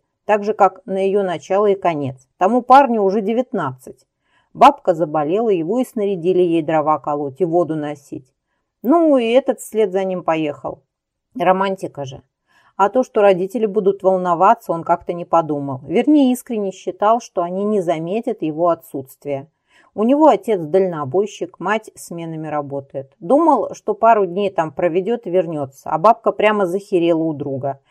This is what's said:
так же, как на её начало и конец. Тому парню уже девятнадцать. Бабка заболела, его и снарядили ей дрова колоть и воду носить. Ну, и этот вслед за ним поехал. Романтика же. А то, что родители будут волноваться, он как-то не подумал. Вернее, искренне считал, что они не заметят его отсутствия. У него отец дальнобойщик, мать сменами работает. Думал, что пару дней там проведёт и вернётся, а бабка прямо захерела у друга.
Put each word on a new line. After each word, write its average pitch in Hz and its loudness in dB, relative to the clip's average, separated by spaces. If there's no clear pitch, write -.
так 202 0
же, 202 -2
как 196 2
на 190 -4
её 196 0
начало 190 -2
и 202 4
конец. 147 -4
Тому 226 2
парню 233 4
уже 196 0
девятнадцать. 190 -6
Бабка 202 4
заболела, 160 -2
его 185 0
и 254 0
снарядили 185 0
ей 165 0
дрова 151 0
колоть 147 -6
и 185 2
воду 165 0
носить. 147 -12
Ну, 311 2
и 226 0
этот 254 0
вслед 214 -2
за 190 -2
ним 185 -6
поехал. 151 -4
Романтика 190 0
же. 135 -16
А 196 2
то, 254 0
что - -2
родители 202 2
будут 196 -2
волноваться, 185 2
он 165 -6
как-то 175 -2
не 175 -8
подумал. 143 -2
Вернее, 254 2
искренне 208 -6
считал, 208 0
что - -6
они 180 -4
не 214 0
заметят 175 -4
его 160 0
отсутствия. 143 -8
У 202 -2
него 294 4
отец 220 2
дальнобойщик, 170 -2
мать 208 -4
сменами 165 -12
работает. 139 -8
Думал, 269 2
что - -6
пару 214 4
дней 190 -2
там 160 -4
проведёт 175 -2
и 196 -8
вернётся, 165 -4
а 160 -2
бабка 208 0
прямо 208 0
захерела 170 -2
у 160 -4
друга. 139 -8